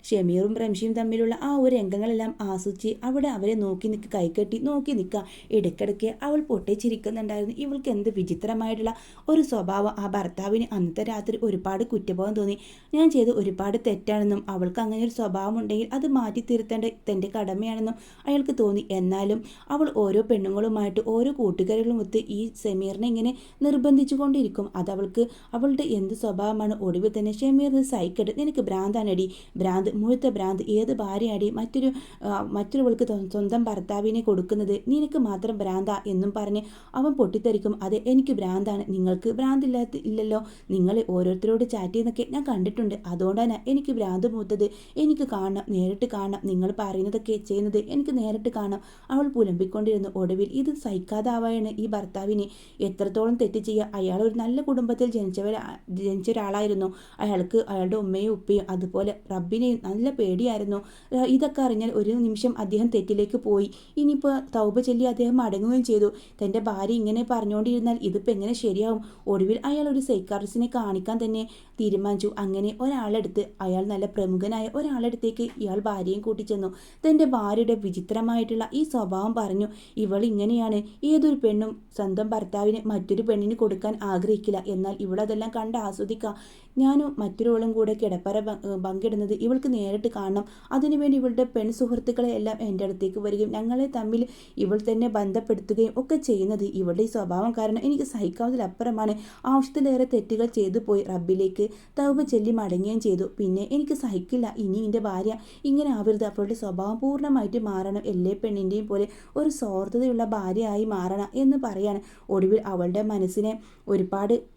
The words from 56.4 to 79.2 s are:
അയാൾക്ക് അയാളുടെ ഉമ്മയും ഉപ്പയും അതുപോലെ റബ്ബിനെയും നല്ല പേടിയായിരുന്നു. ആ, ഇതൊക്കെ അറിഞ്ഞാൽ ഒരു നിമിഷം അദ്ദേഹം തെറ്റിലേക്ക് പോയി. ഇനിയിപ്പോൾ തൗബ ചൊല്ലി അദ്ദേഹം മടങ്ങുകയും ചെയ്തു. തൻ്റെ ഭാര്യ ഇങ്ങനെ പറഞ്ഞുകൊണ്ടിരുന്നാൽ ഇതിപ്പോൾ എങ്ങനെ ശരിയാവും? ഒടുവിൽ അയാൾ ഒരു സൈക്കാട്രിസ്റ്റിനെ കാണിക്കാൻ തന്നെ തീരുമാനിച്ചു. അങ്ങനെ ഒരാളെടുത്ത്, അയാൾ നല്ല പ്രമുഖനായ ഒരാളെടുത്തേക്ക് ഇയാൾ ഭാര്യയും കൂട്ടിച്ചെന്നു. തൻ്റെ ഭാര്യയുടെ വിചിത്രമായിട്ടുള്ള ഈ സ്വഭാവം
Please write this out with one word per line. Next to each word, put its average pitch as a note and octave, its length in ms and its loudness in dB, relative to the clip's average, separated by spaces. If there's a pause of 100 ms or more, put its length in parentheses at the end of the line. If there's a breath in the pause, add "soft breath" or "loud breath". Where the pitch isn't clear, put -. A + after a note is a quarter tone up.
അയാൾക്ക് G3+ 480 2
അയാളുടെ F#3+ 300 0
ഉമ്മയും G3 360 0
ഉപ്പയും G3 360 0
അതുപോലെ F#3+ 440 -2 (140)
റബ്ബിനെയും A3 560 0
നല്ല G#3+ 260 0
പേടിയായിരുന്നു. G#3 680 0 (320 loud breath)
ആ, B3+ 140 2
ഇതൊക്കെ C4+ 360 4
അറിഞ്ഞാൽ A3+ 300 2
ഒരു G#3+ 260 2
നിമിഷം A#3 400 2
അദ്ദേഹം G#3+ 300 2
തെറ്റിലേക്ക് G#3 500 2
പോയി. G3+ 300 2 (300 loud breath)
ഇനിയിപ്പോൾ C#4+ 360 4 (180)
തൗബ G#3+ 280 2
ചൊല്ലി B3 260 2
അദ്ദേഹം A#3+ 320 2
മടങ്ങുകയും A#3 460 2
ചെയ്തു. G#3 240 4 (280 loud breath)
തൻ്റെ G3+ 240 0
ഭാര്യ G#3 360 -2
ഇങ്ങനെ A3 280 0
പറഞ്ഞുകൊണ്ടിരുന്നാൽ A#3 800 0
ഇതിപ്പോൾ G3 300 0
എങ്ങനെ G3+ 220 -2
ശരിയാവും? A3 460 0 (280 loud breath)
ഒടുവിൽ G3 380 2
അയാൾ D4 240 0
ഒരു C4+ 120 2
സൈക്കാട്രിസ്റ്റിനെ G#3 720 -2
കാണിക്കാൻ G#3+ 440 -2
തന്നെ A3 260 -2 (340 loud breath)
തീരുമാനിച്ചു. G3+ 600 0
അങ്ങനെ G3 420 -2
ഒരാളെടുത്ത്, G#3+ 640 -2 (180)
അയാൾ F#3 240 0
നല്ല G3+ 200 -2
പ്രമുഖനായ G3 600 -2 (100)
ഒരാളെടുത്തേക്ക് A#3 680 -2 (120)
ഇയാൾ G3 220 -2
ഭാര്യയും G3+ 420 -2
കൂട്ടിച്ചെന്നു. G#3 480 -2 (320 loud breath)
തൻ്റെ D#4 240 6
ഭാര്യയുടെ A3+ 560 2
വിചിത്രമായിട്ടുള്ള A3 920 -2
ഈ D4 100 2
സ്വഭാവം G#3+ 520 -2